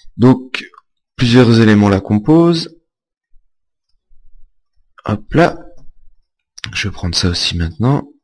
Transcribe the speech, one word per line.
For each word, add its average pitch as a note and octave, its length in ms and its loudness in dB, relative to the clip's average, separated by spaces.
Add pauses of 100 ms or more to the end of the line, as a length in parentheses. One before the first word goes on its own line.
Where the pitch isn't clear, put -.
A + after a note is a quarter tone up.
(160)
Donc - 480 0 (520)
plusieurs A#2 440 4
éléments G#2+ 280 4
la G2 120 0
composent. E3 760 0 (2250)
Hop G#2 300 -6
là, E3 240 2 (1120)
je - 160 -8
vais F#2 40 -12
prendre F2 240 -8
ça - 120 -2
aussi F2 280 -6
maintenant G#2+ 520 -4 (160)